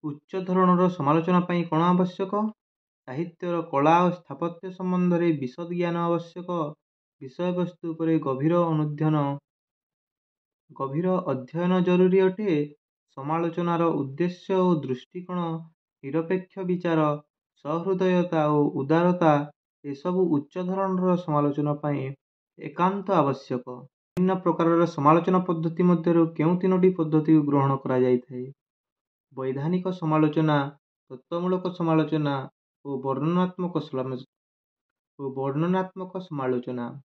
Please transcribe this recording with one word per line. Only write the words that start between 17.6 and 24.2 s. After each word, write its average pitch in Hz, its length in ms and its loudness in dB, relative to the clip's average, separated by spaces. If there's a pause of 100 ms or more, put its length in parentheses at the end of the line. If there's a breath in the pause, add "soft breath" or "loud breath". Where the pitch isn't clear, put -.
ସହୃଦୟତା 175 840 0
ଓ 147 140 4 (100)
ଉଦାରତା, 165 600 2 (520)
ଏସବୁ 180 440 -2
ଉଚ୍ଚ 151 360 -2
ଧରଣର 185 520 0
ସମାଲୋଚନା 147 580 0
ପାଇଁ 143 320 -4 (520)
ଏକାନ୍ତ 190 580 -2
ଆବଶ୍ୟକ। 131 600 -2
ବିଭିନ୍ନ 180 640 -2